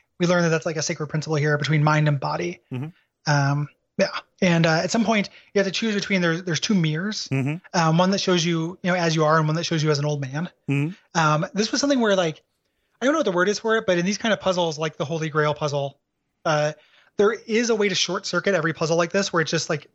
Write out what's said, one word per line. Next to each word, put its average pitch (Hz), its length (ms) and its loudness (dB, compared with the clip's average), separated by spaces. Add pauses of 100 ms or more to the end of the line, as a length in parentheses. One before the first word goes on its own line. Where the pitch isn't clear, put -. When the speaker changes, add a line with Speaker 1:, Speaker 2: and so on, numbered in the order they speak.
(180)
Speaker 1:
We 175 80 0
learn 175 180 2
that 170 40 2
that's, 160 160 0
like, 165 120 -4
a 156 60 -4
sacred 156 260 -6
principle 156 280 -4
here 147 220 2
between 147 260 2
mind 151 240 4
and 143 100 2
body. 156 420 -6 (120)
Speaker 2:
Mm-hmm. 131 140 -6 (440)
Speaker 1:
Um, 143 380 0 (300)
yeah. 196 100 2 (320)
And, 170 240 4
uh, 160 200 2
at 180 60 -4
some 226 140 0
point 208 240 0 (240)
you 202 60 0
have 196 80 2
to 185 60 -4
choose 220 220 -2
between, 196 280 0
there's, 170 220 0
there's 165 160 -2
two - 140 0
mirrors. 170 540 -2
Speaker 2:
Mm-hmm. 139 280 -2 (220)
Speaker 1:
Um, 165 200 4
one 185 140 4
that 196 80 0
shows 180 240 2
you, 170 380 -2
you 185 80 -2
know, 180 60 2
as 170 180 0
you 160 100 2
are, 156 120 4
and 156 100 2
one 156 100 0
that 170 80 -4
shows 160 180 -2
you 156 80 2
as 147 80 2
an 143 80 -2
old 147 160 -2
man. 143 260 -6 (220)
Speaker 2:
Mm-hmm. 151 500 -2
Speaker 1:
Um, 156 320 2
this 214 200 -2
was 277 80 -2
something 285 200 2
where, 208 160 4
like, 165 240 2 (600)
I 233 40 -4
don't 277 80 4
know 320 60 2
what 254 80 2
the 196 60 0
word 175 160 2
is 202 100 -2
for 220 180 0
it, 220 80 -2
but 185 140 2
in 175 80 0
these 202 100 -2
kind 226 160 0
of - 80 -2
puzzles, 170 380 0
like 156 180 -4
the 170 80 -4
Holy 160 240 -4
Grail 151 240 2
puzzle, 143 460 -4 (480)
uh, 151 260 0 (460)
there 208 140 4
is 226 360 -2
a 233 60 2
way 208 160 0
to 180 40 -4
short 180 300 -4
circuit 185 300 -2
every 165 180 0
puzzle 165 240 0
like 170 160 0
this, 196 220 -2
where 165 80 2
it's 156 80 -4
just, 160 180 -2
like, 156 260 -6